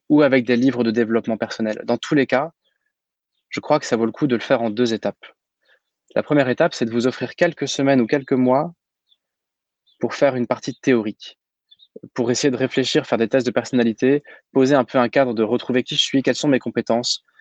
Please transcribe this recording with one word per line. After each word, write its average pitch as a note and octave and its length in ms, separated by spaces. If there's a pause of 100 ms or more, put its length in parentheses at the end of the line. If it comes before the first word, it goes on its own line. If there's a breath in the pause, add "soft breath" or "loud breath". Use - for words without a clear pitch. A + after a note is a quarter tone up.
ou D3+ 140
avec C3 220
des A#2+ 120
livres B2 260
de A2+ 80
développement A2+ 460
personnel. A2 480
Dans A#2+ 140
tous - 180
les C3+ 100
cas, C#3+ 240 (960)
je - 120
crois D3+ 180
que - 80
ça - 80
vaut A2+ 100
le A2 60
coup D3+ 160
de B2 80
le A2 60
faire B2+ 200
en A#2 100
deux A2+ 220
étapes. - 320 (920)
La G#2+ 80
première C#3+ 240
étape, D#3 260
c'est B2 100
de A2 60
vous A#2 160
offrir B2 300
quelques E3 320
semaines C3+ 320
ou A2 80
quelques C#3+ 240
mois C3 420 (1300)
pour A#2+ 140
faire C#3 200
une B2 140
partie - 260
théorique, A2 640 (760)
pour A#2 200
essayer C3+ 180
de B2 60
réfléchir, B2+ 500
faire A#2 120
des A2+ 100
tests B2+ 180
de A#2+ 60
personnalité, B2 720 (260 loud breath)
poser C3+ 240
un B2+ 100
peu - 140
un A#2+ 100
cadre C3 240
de A2 120
retrouver A#2+ 400
qui - 100
je - 80
suis, C3+ 220
quelles B2+ 100
sont - 140
mes C3 100
compétences, - 640 (180 soft breath)